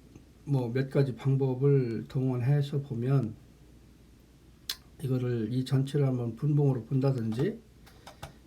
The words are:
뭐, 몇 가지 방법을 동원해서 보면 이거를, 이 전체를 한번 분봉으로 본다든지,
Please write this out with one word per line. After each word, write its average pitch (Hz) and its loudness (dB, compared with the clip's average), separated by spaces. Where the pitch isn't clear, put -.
뭐, 127 0
몇 135 -2
가지 135 2
방법을 131 2
동원해서 135 0
보면 120 0
이거를, 123 -2
이 127 -2
전체를 135 2
한번 120 -2
분봉으로 143 2
본다든지, 127 0